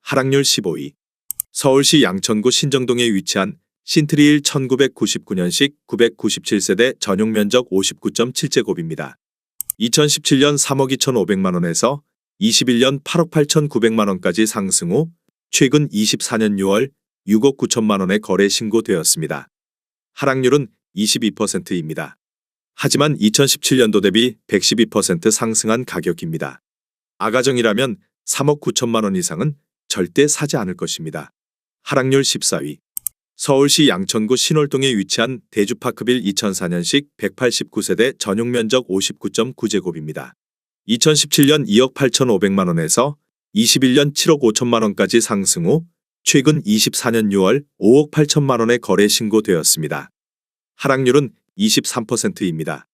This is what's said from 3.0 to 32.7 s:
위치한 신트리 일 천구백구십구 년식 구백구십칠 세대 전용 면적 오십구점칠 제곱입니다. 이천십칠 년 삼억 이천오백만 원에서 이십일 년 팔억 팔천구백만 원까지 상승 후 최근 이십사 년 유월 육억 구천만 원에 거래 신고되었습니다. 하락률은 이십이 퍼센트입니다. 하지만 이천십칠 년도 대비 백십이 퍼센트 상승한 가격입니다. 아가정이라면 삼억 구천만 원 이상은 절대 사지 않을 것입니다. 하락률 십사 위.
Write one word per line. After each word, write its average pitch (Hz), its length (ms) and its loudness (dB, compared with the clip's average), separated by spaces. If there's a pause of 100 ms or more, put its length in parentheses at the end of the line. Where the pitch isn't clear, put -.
위치한 98 540 -2 (260)
신트리 147 400 2
일 147 180 4
천구백구십구 131 920 -2
년식 92 400 0 (100)
구백구십칠 110 800 -2
세대 113 380 0
전용 107 320 -2
면적 107 380 0
오십구점칠 113 760 -2
제곱입니다. 80 720 -4 (580)
이천십칠 143 640 2
년 143 160 4
삼억 135 360 0
이천오백만 95 600 0
원에서 90 500 -2 (360)
이십일 117 420 2
년 139 240 2
팔억 170 260 -2
팔천구백만 117 800 0
원까지 92 380 0
상승 92 440 -4
후 151 200 0 (400)
최근 143 400 2
이십사 107 480 -2
년 104 200 0
유월 98 320 0 (360)
육억 110 320 2
구천만 107 420 -2
원에 92 160 0
거래 101 320 0
신고되었습니다. 90 1000 -2 (680)
하락률은 131 540 0 (260)
이십이 107 380 -2
퍼센트입니다. 85 840 -6 (580)
하지만 143 440 0
이천십칠 131 580 2
년도 107 240 4
대비 110 360 2 (100)
백십이 107 400 2
퍼센트 98 440 0
상승한 113 540 -2
가격입니다. 82 800 -6 (580)
아가정이라면 120 760 0 (280)
삼억 147 360 -2
구천만 117 420 -2
원 98 140 -2
이상은 92 400 -4 (320)
절대 104 400 0
사지 147 280 -4
않을 92 200 -6
것입니다. 80 560 -10 (500)
하락률 135 400 0
십사 - 360 -2
위. 76 200 -10 (560)